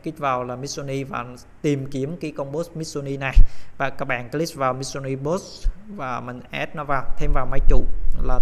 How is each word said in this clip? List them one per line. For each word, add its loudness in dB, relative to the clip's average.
kích -12
vào -4
là -10
Midjourney -10
và -10
tìm -2
kiếm -6
cái -8
con -10
boss -8
Midjourney -10
này. -2
Và -4
các -8
bạn -6
click -6
vào -2
Midjourney -8
boss -6
và -10
mình -14
add -8
nó -10
vào, -2
thêm 4
vào 4
máy 4
chủ 10
là 4